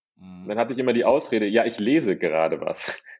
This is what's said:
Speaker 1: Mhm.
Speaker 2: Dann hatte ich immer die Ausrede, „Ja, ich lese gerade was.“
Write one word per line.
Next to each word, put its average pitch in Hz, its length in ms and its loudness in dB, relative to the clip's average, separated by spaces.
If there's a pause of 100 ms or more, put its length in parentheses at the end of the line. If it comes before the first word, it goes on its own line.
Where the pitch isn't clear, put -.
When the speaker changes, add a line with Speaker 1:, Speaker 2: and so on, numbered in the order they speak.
(160)
Speaker 1:
Mhm. 92 320 -18
Speaker 2:
Dann 104 100 -4
hatte 117 140 0
ich 120 60 -8
immer 127 160 2
die 117 100 2
Ausrede, 113 420 2
„Ja, 110 180 4
ich 113 140 -6
lese 117 400 2
gerade 80 420 0
was.“ - 400 -4 (200)